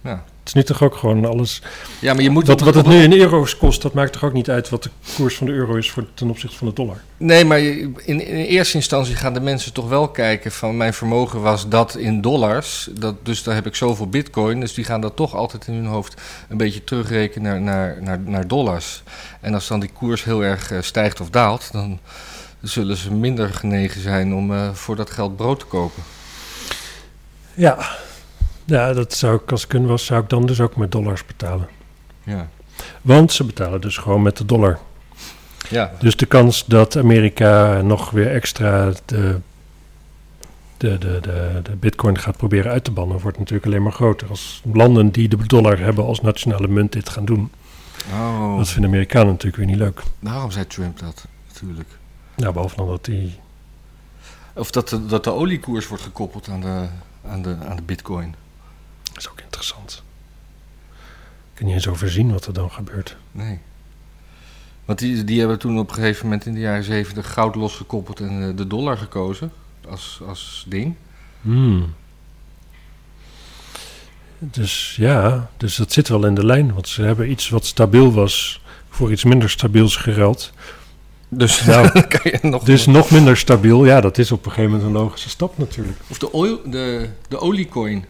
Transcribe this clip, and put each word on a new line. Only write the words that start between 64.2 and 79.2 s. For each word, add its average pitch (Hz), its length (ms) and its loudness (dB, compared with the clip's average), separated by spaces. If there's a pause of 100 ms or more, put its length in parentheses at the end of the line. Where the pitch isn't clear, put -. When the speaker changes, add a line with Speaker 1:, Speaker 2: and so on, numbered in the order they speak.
Speaker 1:
Want 107 140 -6
die, 120 260 -4
die 110 140 0
hebben 113 200 0
toen 113 200 -4
op 107 100 -4
een - 60 -14
gegeven 110 300 -2
moment 107 220 -4
in 113 80 -8
de 110 60 -8
jaren 104 240 -4
zeventig 104 480 -6
goud 110 220 0
losgekoppeld 107 640 -8
en, 98 300 -6
eh, 92 60 -8
de 98 100 -6
dollar 127 300 -4
gekozen 101 560 -8 (360)
als, - 380 -16
als - 420 -16
ding. 110 260 -6 (460)
Speaker 2:
Hmm. 110 540 2 (2500)
Dus 120 580 -6
ja, 117 600 2
dus 104 200 -4
dat - 160 -2
zit - 160 2
wel 104 180 2
in 104 80 4
de 101 120 2
lijn. 131 280 4
Want 92 140 -6
ze - 140 -4
hebben 113 280 0
iets - 180 -4
wat 113 180 0
stabiel 117 460 6
was - 480 0 (280)
voor 113 240 -2
iets 107 120 -4